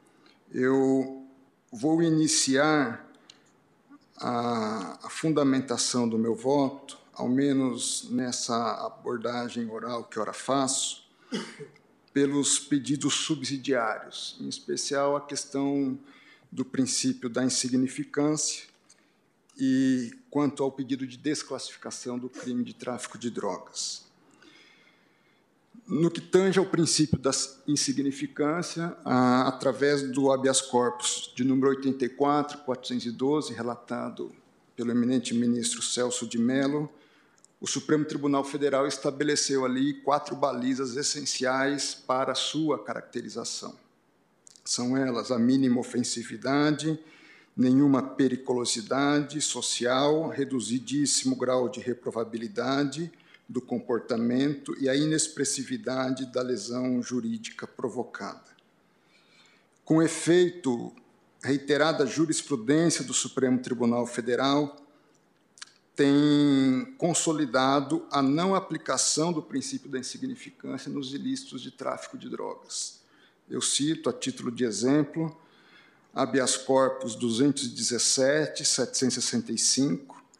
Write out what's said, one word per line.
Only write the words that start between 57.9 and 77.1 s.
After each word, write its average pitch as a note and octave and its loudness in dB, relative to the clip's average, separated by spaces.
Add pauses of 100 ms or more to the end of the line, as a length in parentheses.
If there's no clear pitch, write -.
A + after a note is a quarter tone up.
Com D#3+ 6
efeito, D#3 2 (520)
reiterada C#3+ 4
jurisprudência D3 2
do B2+ -6
Supremo B2+ 2
Tribunal A#2+ 0
Federal C3 0 (1200)
tem C#3 4
consolidado D3 2
a C#3+ 0
não D#3+ 2
aplicação D3+ 0
do D#3 -2
princípio C3+ -8
da C3 -4
insignificância C3 -10
nos C#3 -6
ilícitos C3 -6
de C3+ -12
tráfico C3 -8
de B2 -14
drogas. - -10 (480)
Eu B2 -4
cito, D#3 0
a A#2 -2
título B2+ -6
de A#2+ -2
exemplo, C#3 0 (760)
habeas B2+ 0
corpus C3 2